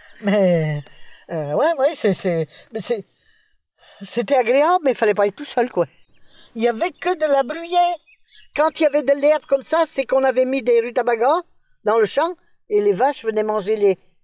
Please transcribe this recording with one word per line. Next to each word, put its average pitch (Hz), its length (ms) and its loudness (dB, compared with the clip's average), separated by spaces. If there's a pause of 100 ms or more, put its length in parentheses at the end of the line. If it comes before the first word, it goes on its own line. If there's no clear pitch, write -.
(220)
Mais, 175 600 2 (480)
euh, 147 220 -6
ouais, 269 260 2
ouais, 285 160 0
c'est, 202 180 0
c'est, 170 340 -2 (240)
mais 226 100 -8
c'est, 220 240 -4 (1000)
c'était 233 300 -2
agréable, 285 480 2
mais 277 80 2
il 220 60 -4
fallait 214 180 2
pas 202 100 2
être 202 120 -2
tout 294 80 -14
seul, 247 260 -2
quoi. 170 160 0 (680)
Il 220 80 -8
y 233 60 2
avait 240 240 -2
que 359 240 -4
de 302 160 -2
la 277 100 2
bruyère. 339 540 0 (600)
Quand 311 240 0
il 320 40 2
y - 20 6
avait 285 180 2
de 277 100 2
l'herbe 294 340 0
comme 269 160 0
ça, 320 240 0
c'est 269 180 -4
qu'on 269 200 0
avait 254 200 2
mis 262 160 -2
des 233 200 2
rutabagas 233 600 0 (420)
dans 208 140 2
le 220 80 4
champ, 330 300 -2 (340)
et 208 100 2
les 202 140 2
vaches 247 320 -2
venaient 214 160 -2
manger 214 340 -2
les, 202 220 2 (260)